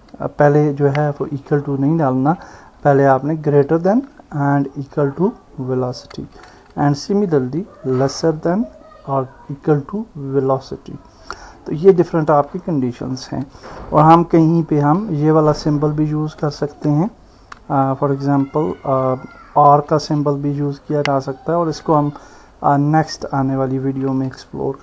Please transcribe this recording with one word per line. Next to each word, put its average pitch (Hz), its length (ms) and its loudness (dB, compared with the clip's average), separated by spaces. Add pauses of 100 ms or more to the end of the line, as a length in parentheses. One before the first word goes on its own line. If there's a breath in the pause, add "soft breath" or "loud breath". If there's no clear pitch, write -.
(200)
अ, - 60 -6
पहले 147 480 2
जो 143 120 0
है 147 240 0
वो - 160 -6
equal 147 360 -4
to 143 160 -4
नहीं 151 200 0
डालना, 135 340 2 (520 loud breath)
पहले 143 200 4
आपने 143 320 2
greater 151 500 2
than 220 140 2 (360)
and 143 480 -2
equal 143 260 -2 (100)
to 202 100 2 (300)
velocity 127 680 -6 (520 loud breath)
and 143 320 0
similarly 160 520 0 (260)
lesser 139 580 -2
than 202 180 0 (440)
और 135 200 -2 (240)
equal 143 280 0
to 208 240 -8 (340)
velocity। - 580 -4 (680 loud breath)
तो - 60 -6
ये 180 200 6
different 165 380 2
आपकी 147 280 2
conditions 131 760 -4
हैं। - 200 -6 (400 loud breath)
और 156 100 6
हम 165 220 6
कहीं 165 380 4
पे 156 180 0
हम 180 300 2
ये 151 200 2
वाला 156 220 4
symbol 147 380 0
भी 151 160 0
यूज़ 151 300 -4
कर 151 140 -4
सकते - 380 -6
हैं, 156 220 2 (600 loud breath)
अ, 135 240 0
for 143 220 -2
example, 139 560 -2 (140)
अ, 131 280 0 (420)
और 147 240 8
का 151 180 0
symbol 147 340 -2
भी 143 200 -4
यूज़ 143 360 -4
किया 147 140 -2
जा 139 180 0
सकता 135 320 -6
है 170 60 0
और 170 100 -2
इसको 156 260 -2
हम, 147 180 2 (500 loud breath)
अ, 143 140 2
next 147 580 0
आने 135 220 -2
वाली 131 220 -2
video 135 340 -4
में 135 140 -2
explore 135 560 -8